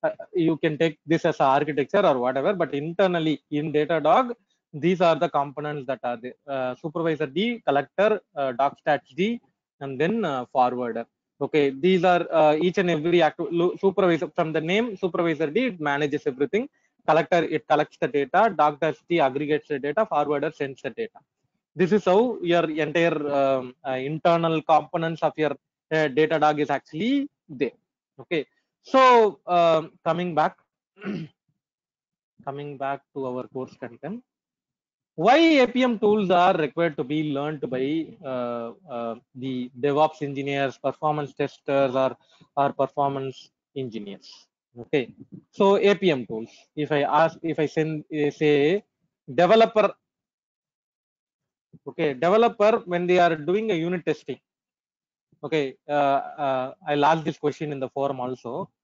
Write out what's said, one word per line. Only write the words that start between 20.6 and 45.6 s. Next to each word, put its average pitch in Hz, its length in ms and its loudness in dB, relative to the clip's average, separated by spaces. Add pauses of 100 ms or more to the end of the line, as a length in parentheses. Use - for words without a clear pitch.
the 131 80 -6
data. 110 280 -10 (580)
This 170 140 2
is 202 140 2
how 214 360 2
your 170 280 2
entire, 156 480 0 (200)
um, 131 380 0 (100)
uh, 131 140 -4 (120)
internal 165 500 0
components 165 600 0
of 151 140 0
your, 151 160 0
uh, - 560 -4 (100)
Datadog 151 440 2
is 139 80 -2
actually 220 600 -2 (200)
there. 135 280 -6 (440)
Okay, 147 240 -6 (360)
so, 247 640 4
um, 170 460 2 (140)
coming 170 280 -2
back, 156 220 0 (480)
<clears throat> - 1400 -16
coming 143 320 -12
back 139 240 -6 (120)
to 135 140 -8
our 123 220 -8
course 127 260 -10
content, 135 480 -14 (920)
why 214 220 4 (260)
A 247 40 2
P 247 160 0
M 240 160 0
tools 208 320 2
are 180 240 4
required 160 400 -2
to 156 80 -4
be 151 300 -4
learned 143 360 -6
by, 127 140 -4 (400)
uh, 120 480 -6 (180)
uh, 117 260 -8 (280)
the 127 340 -6
DevOps 147 440 0
engineers, 139 560 -4
performance 151 560 -4
testers, 139 600 -2
or, 135 220 0 (400)
or 139 160 0
performance 135 800 -4 (260)
engineers? 104 560 -10 (480)
Okay, 120 340 -4 (380)
so 196 240 4